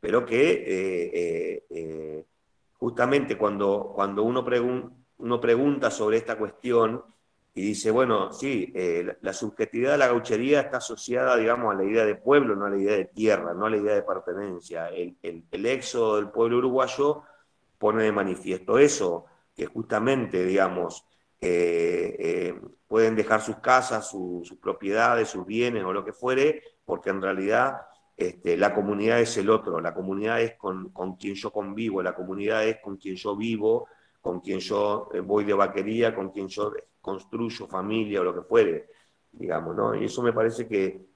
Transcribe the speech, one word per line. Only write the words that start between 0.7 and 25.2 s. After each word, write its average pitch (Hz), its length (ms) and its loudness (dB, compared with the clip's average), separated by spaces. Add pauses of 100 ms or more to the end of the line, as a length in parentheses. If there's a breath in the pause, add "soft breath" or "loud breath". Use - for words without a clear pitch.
eh, 85 560 -4
eh, 80 560 -10 (480)
justamente 123 640 0
cuando, 101 560 0
cuando 101 300 0
uno 120 200 0
pregun-, 123 480 0 (260)
uno 117 220 -2
pregunta 127 500 4
sobre 107 280 2
esta 113 180 -4
cuestión 113 680 0 (520 soft breath)
y 92 80 -6
dice, 104 280 0
bueno, 110 420 4
sí, 110 420 -4
eh, 87 320 0
la, - 140 -8
la 95 120 -4
subjetividad 117 600 -2
de 151 60 4
la 131 100 6
gauchería 120 520 2
está 127 180 -2
asociada, 123 580 0
digamos, 113 360 2
a 98 60 -2
la 95 60 2
idea 110 200 4
de 104 120 2
pueblo, 123 400 4
no 101 100 -2
a 101 40 0
la 101 80 0
idea 104 180 2
de 92 100 0
tierra, 95 480 2
no 98 120 -2
a 110 40 2
la 107 80 2
idea 104 160 2
de 101 80 2
pertenencia. 90 880 -6
El, 87 340 -8
el, 82 280 -10
el 98 160 -4
éxodo 120 500 0
del 104 140 -2
pueblo 117 280 2
uruguayo 131 640 0 (560 loud breath)
pone 110 260 2
de 107 80 4
manifiesto 98 680 0
eso, 101 480 4 (280 soft breath)
que - 120 -6
justamente, 110 760 -2
digamos, 92 600 0 (360)
eh, 87 800 0
eh, 87 420 -2 (280)
pueden 113 260 4
dejar 110 280 2
sus 110 140 -6
casas, 127 520 0
su, 90 360 -8
sus 76 140 -20
propiedades, 110 680 0